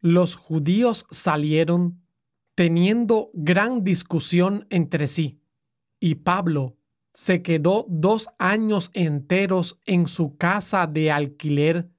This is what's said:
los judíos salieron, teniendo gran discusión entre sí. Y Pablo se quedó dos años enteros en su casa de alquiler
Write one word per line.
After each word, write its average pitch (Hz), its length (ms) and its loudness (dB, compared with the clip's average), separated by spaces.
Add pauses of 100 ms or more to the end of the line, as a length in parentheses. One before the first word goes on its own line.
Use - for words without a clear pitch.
los 175 340 2
judíos 185 760 0
salieron, 165 920 0 (540)
teniendo 202 800 2
gran 190 500 0
discusión 180 840 0
entre 151 360 -2
sí. 151 340 -4 (600)
Y 160 160 0
Pablo 170 600 -2 (360)
se 180 300 -2
quedó 175 460 0
dos 190 400 0 (100)
años 208 560 0
enteros 180 920 0
en 175 220 2
su 160 300 -4
casa 190 500 -2
de 156 260 0
alquiler 147 880 -2